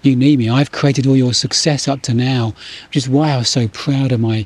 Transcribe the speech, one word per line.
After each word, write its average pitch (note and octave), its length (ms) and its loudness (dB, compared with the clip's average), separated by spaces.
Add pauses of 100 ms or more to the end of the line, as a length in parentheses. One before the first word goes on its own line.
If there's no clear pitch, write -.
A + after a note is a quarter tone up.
You C3+ 120 4
need C3+ 240 4
me. A2 80 0
I've C3+ 240 2
created C3+ 340 0
all C3+ 120 4
your B2 160 2
success - 560 -2
up C#3 140 -4
to B2 100 -2
now, B2 400 0 (340)
which - 80 -14
is C3 140 -2
why D3 220 2
I C3+ 60 0
was A#2 120 -2
so A#2+ 180 0
proud C3+ 460 -2
of A2+ 80 0
my A2 240 0